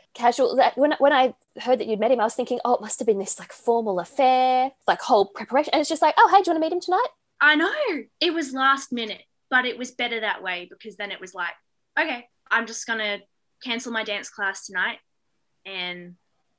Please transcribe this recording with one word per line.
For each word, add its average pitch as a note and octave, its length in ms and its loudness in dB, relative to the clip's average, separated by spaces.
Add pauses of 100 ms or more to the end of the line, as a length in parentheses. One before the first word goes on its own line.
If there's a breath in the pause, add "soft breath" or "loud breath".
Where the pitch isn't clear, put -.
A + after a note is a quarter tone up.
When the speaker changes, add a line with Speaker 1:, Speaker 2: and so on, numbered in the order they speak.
(140 soft breath)
Speaker 1:
casual, A#3+ 440 2
that - 200 4
when, D4 220 4
when C#4 140 4
I B3+ 200 4 (260)
heard B3 200 0
that - 80 -6
you'd G#3+ 120 -2
met A3 120 2
him, A#3+ 80 2
I G#3+ 60 2
was A3+ 100 -2
thinking, A#3+ 300 -4
"Oh, A#3+ 100 2
it - 60 -2
must G#3+ 180 -8
have A#3 60 -4
been G#3+ 140 4
this, F#3+ 200 -4
like, - 140 -20
formal A3+ 460 -2
affair, B3+ 720 2 (160)
like, E3+ 140 0
whole G#3 240 4
preparation." B3 480 -2
And - 60 4
it's D4 100 -2
just D#4+ 120 -2
like, D#4 160 4
"Oh, A4+ 120 8
hey, G4 140 8
do F4 80 0
you - 40 2
wanna D#4+ 100 -2
meet D#4+ 80 -2
him F4+ 80 -4
tonight?" F#4+ 260 0 (320)
Speaker 2:
I D4+ 160 6
know. E4+ 160 2 (480)
It D#4+ 140 0
was D4 200 -6
last C4+ 380 0
minute, A3+ 320 -8 (260)
but B3+ 160 2
it B3 120 -4
was B3 140 -10
better A#3 280 -6
that G#3 240 -4
way, F3+ 260 -8
because - 280 -18
then G3+ 140 -10
it F#3 100 -12
was F#3 120 -16
like, F3 200 -8 (440)
"Okay, C#4+ 300 -4 (240)
I'm A3+ 160 0
just A3+ 180 -12
gonna G#3+ 340 -4 (440)
cancel B3 300 -8
my A3 100 -4
dance G3+ 260 -8
class G3 380 -8
tonight." G3 320 -4 (640)
And F3+ 500 -10 (440)